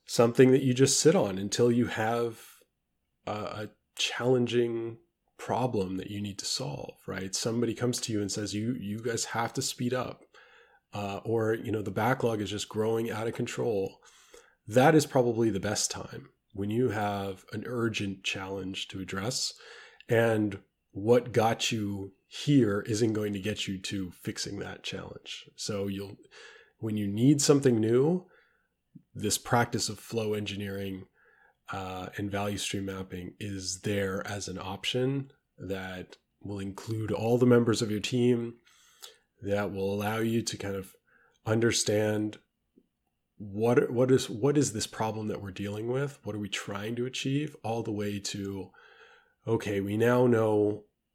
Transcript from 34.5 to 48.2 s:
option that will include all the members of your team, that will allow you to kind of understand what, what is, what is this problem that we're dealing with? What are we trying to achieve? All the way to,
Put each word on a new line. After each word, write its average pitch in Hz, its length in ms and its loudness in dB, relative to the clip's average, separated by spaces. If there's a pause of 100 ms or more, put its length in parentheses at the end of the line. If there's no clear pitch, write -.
option 127 720 -2 (260)
that 92 600 -8 (240)
will 101 180 -8
include 104 520 -6
all 113 260 2
the 123 80 6
members 120 360 6
of 113 80 -2
your 104 100 -2
team, 120 560 0 (840)
that 101 300 -2
will 98 220 -2
allow 107 260 -2
you 113 220 2
to 110 160 -6
kind 101 180 -6
of 95 180 -10 (520)
understand 107 920 2 (1000)
what, 107 540 2
what 127 200 4
is, 127 180 4
what 131 280 0
is 117 160 2
this 107 140 -4
problem 110 400 -4
that 104 140 -4
we're 98 100 -8
dealing 101 360 -6
with? 139 360 -4
What 104 120 -8
are 104 40 -6
we 104 100 -6
trying 104 480 -6
to 120 80 -2
achieve? 135 580 -4
All 113 180 -2
the 110 100 -4
way 104 280 -4
to, 98 500 -8 (800)